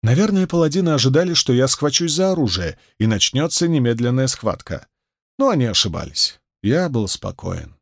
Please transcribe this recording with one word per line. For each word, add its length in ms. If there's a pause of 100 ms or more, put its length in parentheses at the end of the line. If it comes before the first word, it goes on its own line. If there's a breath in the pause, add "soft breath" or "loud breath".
Наверное, 440
паладины 440
ожидали, 440
что 180
я 160
схвачусь 440
за 200
оружие 460 (200 soft breath)
и 80
начнётся 640
немедленная 580
схватка. 600 (520)
Но 120
они 160
ошибались. 760 (220)
Я 260
был 200
спокоен. 720